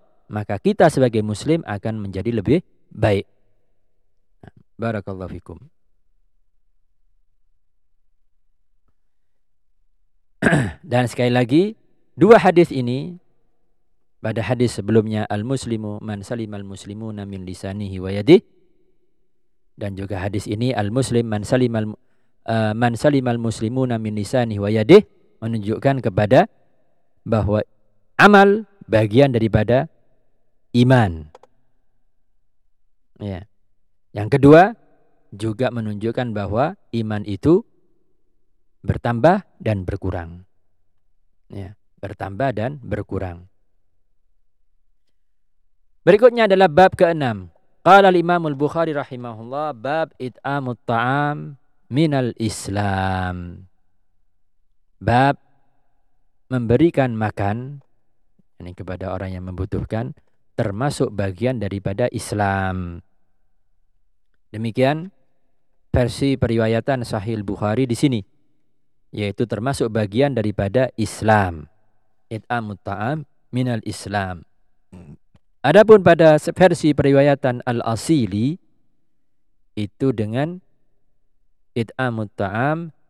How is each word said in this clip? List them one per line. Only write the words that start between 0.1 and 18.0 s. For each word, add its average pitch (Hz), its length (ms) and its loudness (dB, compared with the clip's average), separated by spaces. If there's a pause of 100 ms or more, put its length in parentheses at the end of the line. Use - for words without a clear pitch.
maka 104 320 -6
kita 196 260 4
sebagai 123 380 2
Muslim 143 400 -2
akan 110 320 -6
menjadi 98 320 -6
lebih 117 320 0 (320)
baik. 107 320 0 (1500)
Barakallahu 95 640 -8
fikum. 82 160 -20 (4000)
<clears throat> 139 480 0
Dan 123 240 0
sekali 123 240 0
lagi, 143 400 2 (400)
dua 202 240 8
hadis 170 320 4
ini, 135 480 -6 (1040)
pada 110 160 -6
hadis 120 400 -2
sebelumnya, 107 480 0
"Al-muslimu 110 720 -6
man 107 240 -10
salimal 104 400 -10
muslimuna 104 640 -14
min 98 160 -12
lisanihi 95 560 -10
wa 92 160 -8